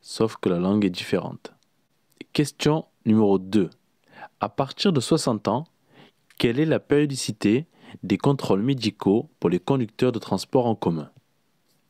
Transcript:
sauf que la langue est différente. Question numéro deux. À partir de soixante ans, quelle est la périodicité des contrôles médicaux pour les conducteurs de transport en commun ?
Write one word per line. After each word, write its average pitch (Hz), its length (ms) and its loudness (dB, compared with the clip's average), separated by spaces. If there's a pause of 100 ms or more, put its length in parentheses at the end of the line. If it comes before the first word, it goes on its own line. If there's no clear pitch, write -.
sauf - 340 -4
que - 140 0
la 87 80 0
langue 101 260 2
est 95 60 2
différente. - 640 -6 (800)
Question 151 500 0 (220)
numéro 107 320 4
deux. 95 320 -2 (720)
À 104 100 -4
partir - 420 -2
de 143 80 2
soixante 123 480 0
ans, 120 160 -2 (760)
quelle 120 220 0
est 160 60 2
la 143 120 0
périodicité 139 880 0 (360)
des 95 160 0
contrôles 135 440 0
médicaux 117 680 0 (100)
pour 175 80 0
les 180 120 0
conducteurs 127 520 0
de 113 60 -4
transport 110 480 -2
en 113 80 0
commun ? 80 360 -4 (800)